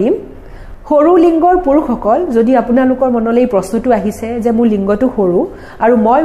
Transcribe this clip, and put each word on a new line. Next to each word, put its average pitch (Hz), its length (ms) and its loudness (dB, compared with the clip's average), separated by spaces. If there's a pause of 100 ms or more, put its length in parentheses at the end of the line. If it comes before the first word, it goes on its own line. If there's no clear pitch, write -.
দিম। 262 120 0 (760)
সৰু 302 220 4 (140)
লিংগৰ 339 300 2 (100)
পুৰুষসকল, 269 540 0 (160)
যদি 233 160 2 (100)
আপোনালোকৰ 254 540 0
মনলৈ 233 300 0
এই 247 80 -2
প্ৰশ্নটো 233 440 -2
আহিছে 208 300 -6 (160)
যে 233 140 0
মোৰ 233 160 2
লিংগটো 208 420 0
সৰু 185 240 0 (440)
আৰু 240 120 4 (120)
মই 262 160 2